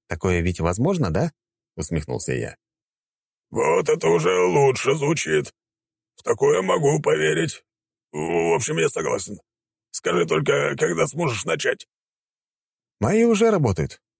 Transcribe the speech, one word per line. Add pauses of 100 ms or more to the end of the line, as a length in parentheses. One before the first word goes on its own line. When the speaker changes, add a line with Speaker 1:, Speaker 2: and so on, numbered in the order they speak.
Speaker 1:
Такое
ведь
возможно,
да?" (440)
усмехнулся
я. (960)
Speaker 2:
"Вот
это
уже
лучше
звучит. (640)
В
такое
могу
поверить. (480)
В
общем,
я
согласен. (520)
Скажи
только,
когда
сможешь
начать?" (1120)
Speaker 1:
"Мои
уже
работают", (180)